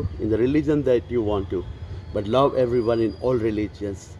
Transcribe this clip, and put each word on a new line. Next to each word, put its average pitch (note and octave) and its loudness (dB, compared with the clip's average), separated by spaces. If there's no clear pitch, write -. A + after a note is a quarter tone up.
in G#2+ 0
the G#2+ 2
religion D3 2
that A#2+ 4
you A#2+ 0
want G2 0
to, F#2 -2
but G#2 -4
love C3 4
everyone A#2 2
in G2+ -2
all B2+ 2
religions. G#2 -2